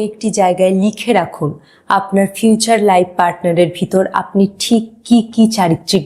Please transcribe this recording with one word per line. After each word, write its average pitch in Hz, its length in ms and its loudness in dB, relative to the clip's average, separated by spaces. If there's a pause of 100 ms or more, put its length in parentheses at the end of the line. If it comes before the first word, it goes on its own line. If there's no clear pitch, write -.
একটি 214 200 -8 (120)
জায়গায় 185 340 2 (100)
লিখে 214 300 -4
রাখুন 165 360 -2 (400)
আপনার 196 380 0 (100)
ফিউচার 220 400 2 (120)
লাইফ 180 180 4 (100)
পার্টনারের 175 600 0
ভিতর 190 260 0 (100)
আপনি - 300 -2 (160)
ঠিক 226 240 0 (240)
কি 240 100 4 (160)
কি 226 100 4 (120)
চারিত্রিক 175 500 0